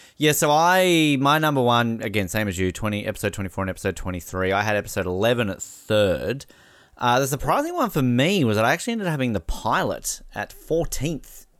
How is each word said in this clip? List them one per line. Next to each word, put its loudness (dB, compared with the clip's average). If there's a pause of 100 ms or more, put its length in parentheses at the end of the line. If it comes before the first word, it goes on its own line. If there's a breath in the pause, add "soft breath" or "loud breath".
(160 loud breath)
yeah, 2
so 0
I, 4
my 4
number 2
one, 2
again, -2
same -2
as -4
you, 2
twenty, -4
episode -4
twenty-four -6
and -2
episode -4
twenty-three. -4
I 2
had 0
episode -4
eleven 0
at -10
third. -2 (500 soft breath)
Uh, 2
the 0
surprising -2
one -2
for -2
me 2
was 2
that 2
I 2
actually -4
ended -4
up -2
having -2
the -2
pilot -4 (140)
at -8
fourteenth, -4 (140)